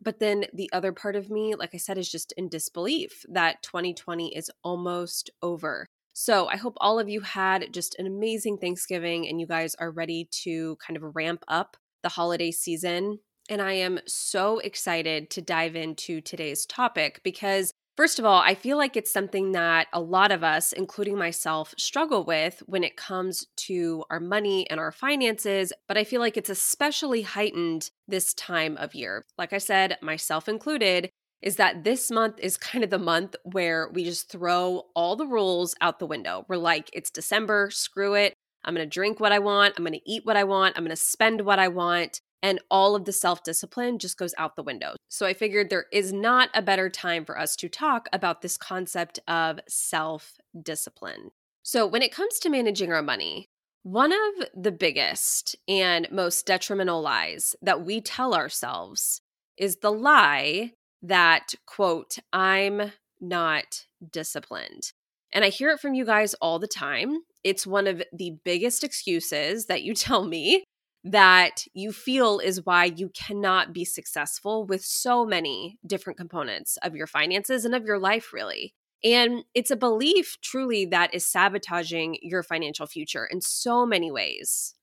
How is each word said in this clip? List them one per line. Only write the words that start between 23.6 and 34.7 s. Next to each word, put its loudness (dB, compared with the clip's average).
our -4
money 0
and -2
our -4
finances, 0
but 0
I 2
feel -2
like 0
it's -4
especially 0
heightened -2
this -2
time -2
of -10
year. -8
Like -6
I -4
said, 2
myself -4
included, 0
is -2
that 4
this 0
month 2
is -2
kind -2
of -2
the 2
month 2
where -2
we -2
just -6
throw 0